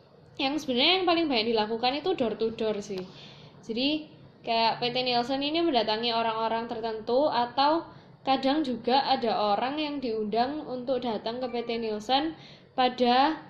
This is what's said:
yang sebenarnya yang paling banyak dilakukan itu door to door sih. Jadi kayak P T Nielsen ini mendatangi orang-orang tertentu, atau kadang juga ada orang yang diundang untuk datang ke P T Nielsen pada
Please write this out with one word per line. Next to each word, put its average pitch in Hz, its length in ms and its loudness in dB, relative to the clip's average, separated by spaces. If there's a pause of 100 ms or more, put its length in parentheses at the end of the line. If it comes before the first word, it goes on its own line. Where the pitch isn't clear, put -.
(340)
yang 277 240 -2
sebenarnya 285 400 2
yang 370 80 -2
paling 339 240 4
banyak 226 240 2
dilakukan 226 400 0
itu 302 240 -2
door 233 160 0
to 226 240 -2
door 214 240 0
sih. 185 240 -8 (560)
Jadi 285 560 -2 (200)
kayak 226 420 0
P 240 140 0
T - 100 -4
Nielsen 247 400 0
ini 311 160 0
mendatangi 233 540 2
orang-orang 226 560 -2
tertentu, 233 580 0
atau 269 560 2 (400)
kadang 277 400 2
juga 240 400 0
ada 220 480 2
orang 240 240 0
yang 302 240 -4
diundang 233 640 -2
untuk 247 400 -4
datang 226 380 -4
ke 247 100 -4
P 240 40 -4 (100)
T 240 100 -4
Nielsen 233 560 -2 (400)
pada 254 760 4